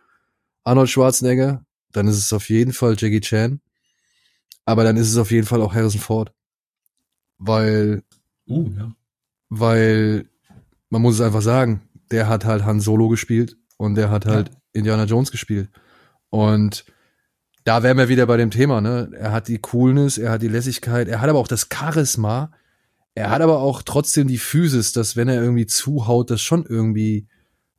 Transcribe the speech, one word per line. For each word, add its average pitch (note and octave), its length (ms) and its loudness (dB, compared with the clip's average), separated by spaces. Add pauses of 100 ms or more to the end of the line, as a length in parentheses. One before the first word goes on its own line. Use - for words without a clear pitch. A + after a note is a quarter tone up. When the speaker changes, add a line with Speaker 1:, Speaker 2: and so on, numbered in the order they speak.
(640)
Speaker 1:
Arnold C3 240 4
Schwarzenegger, C3 760 2 (300)
dann G#2 140 0
ist G#2+ 100 2
es G#2 160 -2
auf G#2 160 -6
jeden B2 240 2
Fall A2+ 240 0
Jackie G#2+ 240 0
Chan, A#2 400 -2 (1040)
aber A2+ 180 2
dann A2 140 4
ist A2+ 120 0
es A2 60 -2
auf A2+ 160 2
jeden A2+ 160 2
Fall A#2+ 140 0
auch F2 120 -2
Harrison G#2+ 280 0
Ford. A2 320 -4 (1040)
Weil, G#2+ 640 0 (440)
Speaker 2:
Uh, C3+ 300 -2
ja. A2 140 -10 (580)
Speaker 1:
weil, A2 800 2 (600)
man A2+ 120 0
muss A#2 140 4
es G#2+ 60 0
einfach G#2+ 200 2
sagen, A#2 400 0 (300)
der A2+ 160 0
hat A2 160 0
halt G#2+ 220 0
Han G#2+ 160 0
Solo A2 260 2
gespielt A#2 500 -2 (200)
und G#2 180 -2
der G#2+ 140 0
hat G#2 160 0
halt G#2+ 240 0
Speaker 3:
Ja. - 60 -20 (180)
Speaker 1:
Indiana A2 320 0
Jones A#2 260 0
gespielt. G#2 380 -6 (600)
Und G#2+ 540 0 (800)
da A#2 180 2
wären B2+ 160 4
wir B2+ 120 4
wieder B2 180 4
bei A#2 100 2
dem A#2 140 2
Thema, B2 280 2
ne? A#2+ 340 -2
Er G#2+ 180 -6
hat A2 160 -4
die A#2 100 -6
Coolness, C3 600 0
er A2+ 120 -4
hat A2+ 120 -2
die A#2 40 -2
Lässigkeit, A#2+ 600 -4
er A2 120 -6
hat C3+ 100 0
aber D3+ 100 2
auch A#2 80 -2
das A#2 260 -4
Charisma, C#3 760 -2 (640)
er G#2 160 -4
hat C3+ 100 0
aber D#3+ 180 4
auch - 220 -2
trotzdem C#3+ 460 -2
die B2+ 100 -2
Physis, C#3+ 540 0
dass A2+ 240 -4
wenn A#2+ 140 0
er B2+ 120 0
irgendwie A#2+ 240 0
zuhaut, A#2+ 640 -2
das A2+ 120 -2
schon E3 240 0
irgendwie, G#2+ 600 -2 (500)